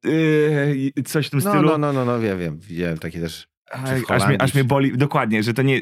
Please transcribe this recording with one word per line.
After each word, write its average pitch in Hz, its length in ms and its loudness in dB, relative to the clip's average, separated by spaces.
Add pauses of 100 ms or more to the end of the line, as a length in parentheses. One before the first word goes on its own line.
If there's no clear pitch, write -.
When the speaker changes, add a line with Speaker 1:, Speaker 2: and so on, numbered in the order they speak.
Speaker 1:
e, 151 680 2
i 135 280 -4
coś 147 240 -2
w - 20 -12
tym 143 140 -2
Speaker 2:
No, 202 80 0
Speaker 1:
stylu. 202 180 4
Speaker 2:
no, 156 80 2
no, 147 160 0
no, 127 120 0
no, 120 120 0
ja 107 200 0
wiem, 82 220 -6
widziałem 85 380 -6
takie 82 220 -10
też. 82 280 -8 (240)
Speaker 1:
A, 127 60 -12
Speaker 2:
Czy 131 60 -10
w 135 40 -6
Speaker 1:
aż 135 80 -2
mnie, 123 120 -2
Speaker 2:
Holandii, 104 340 2
Speaker 1:
aż 131 120 2
mnie 139 100 2
Speaker 2:
czy 123 40 0
Speaker 1:
boli, 139 300 2
dokładnie, 123 460 0
że 117 100 -2
to 135 80 0
nie, 131 200 2